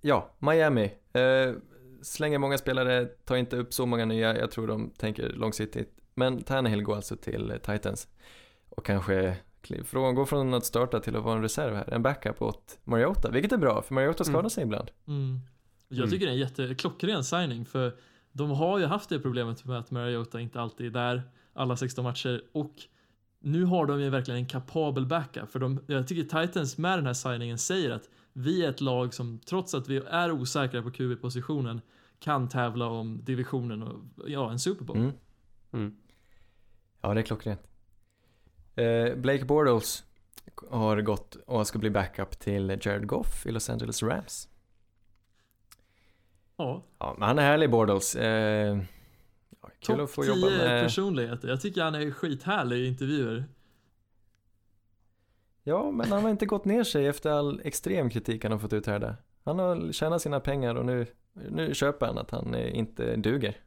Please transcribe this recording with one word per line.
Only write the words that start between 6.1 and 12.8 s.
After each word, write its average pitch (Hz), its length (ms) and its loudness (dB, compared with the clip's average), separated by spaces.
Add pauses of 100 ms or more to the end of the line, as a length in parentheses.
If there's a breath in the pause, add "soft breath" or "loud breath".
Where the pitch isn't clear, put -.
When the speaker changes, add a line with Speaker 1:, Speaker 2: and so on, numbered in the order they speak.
Speaker 1:
Men 127 280 0
Tannehill 117 400 0
går 101 120 -2
alltså 104 200 -8
till, 110 360 -4
eh, 113 60 -6
Titans. 104 500 -4 (600 loud breath)
Och - 160 -12
kanske 95 520 2 (240)
kli-, - 220 -8
från, 131 320 0
går 135 100 4
från 135 280 2
att 120 120 2
starta 120 340 2
till 113 160 -4
att 110 80 -2
vara 113 120 0
en 110 60 0
reserv 113 340 0
här. - 180 -4
En 117 100 2
backup 123 380 -2
åt - 420 -6